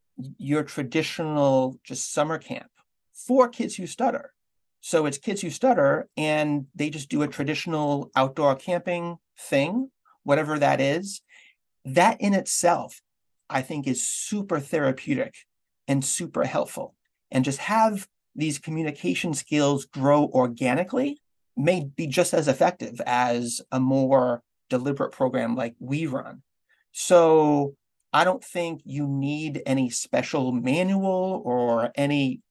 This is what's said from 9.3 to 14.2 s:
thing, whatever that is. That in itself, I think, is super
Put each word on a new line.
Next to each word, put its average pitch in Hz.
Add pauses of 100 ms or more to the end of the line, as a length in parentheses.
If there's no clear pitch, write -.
thing, 185 (320)
whatever 151
that 139
is. 165 (640)
That 170
in 202
itself, - (480)
I 135
think, 139
is 127
super 196